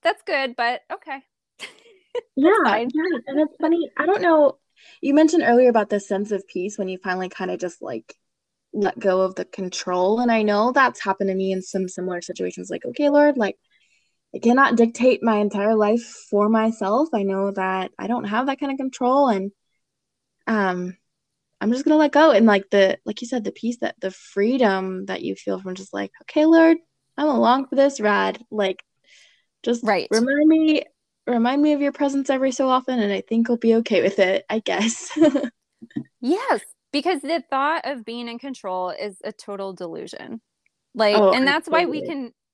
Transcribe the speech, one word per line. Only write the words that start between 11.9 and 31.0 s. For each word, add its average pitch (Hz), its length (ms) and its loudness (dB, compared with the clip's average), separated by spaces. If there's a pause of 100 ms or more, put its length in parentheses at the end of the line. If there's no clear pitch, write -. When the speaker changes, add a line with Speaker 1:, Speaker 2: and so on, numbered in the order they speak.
Speaker 2:
situations, 185 480 -10
like, - 160 -10
"Okay, 285 240 0
Lord, 294 280 4
like, 208 200 -2 (760)
I - 60 -10
cannot 240 360 4
dictate 233 460 2
my 226 160 2
entire 208 380 0
life 214 260 2 (280)
for 208 200 2
myself. 226 640 0
I 202 100 -2
know 196 280 -2
that 190 460 -4
I 190 100 -8
don't 240 160 -4
have 220 220 -4
that 269 140 -6
kind 277 120 -6
of 269 60 -8
control, 262 500 0
and, 196 240 -2 (960)
um, 185 500 -2 (640)
I'm 220 120 0
just 262 120 -2
gonna 311 140 4
let 294 140 2
go." 302 200 6
And, 233 140 6
like, 202 240 2
the, 196 360 4
like 214 160 -8
you 233 60 -12
said, 240 160 -6
the 196 80 -8
peace 233 280 -8
that, - 200 -6
the 190 120 -6
freedom 196 960 -2
that 190 160 -8
you 190 140 -6
feel 190 240 -6
from 185 160 -10
just, 190 180 -16
like, 196 180 -8 (120)
"Okay, 311 220 2
Lord, 330 320 6 (400)
I'm 294 100 0
along 247 400 2
for 262 80 -6
this 277 240 2
ride. 202 500 -2
Like, 196 340 -4 (800)
just 233 200 -2
Speaker 1:
Right. 196 260 -2
Speaker 2:
remind 277 380 2
me, 311 360 2 (420)